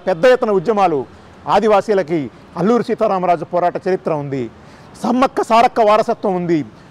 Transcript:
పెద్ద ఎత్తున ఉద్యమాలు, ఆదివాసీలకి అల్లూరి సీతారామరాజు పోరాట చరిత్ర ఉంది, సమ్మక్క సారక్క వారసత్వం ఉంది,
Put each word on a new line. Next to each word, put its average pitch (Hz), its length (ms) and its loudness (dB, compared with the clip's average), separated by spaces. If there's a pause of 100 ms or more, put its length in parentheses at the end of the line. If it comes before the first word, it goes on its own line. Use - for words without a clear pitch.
పెద్ద 175 160 0 (100)
ఎత్తున 233 260 0
ఉద్యమాలు, 185 380 0 (560)
ఆదివాసీలకి 196 640 0 (420)
అల్లూరి 214 280 2
సీతారామరాజు 185 640 -2
పోరాట 175 240 0 (100)
చరిత్ర 185 260 -2 (100)
ఉంది, 139 220 -6 (580)
సమ్మక్క 254 480 -2
సారక్క 233 300 2 (100)
వారసత్వం 214 500 0
ఉంది, 170 200 0 (300)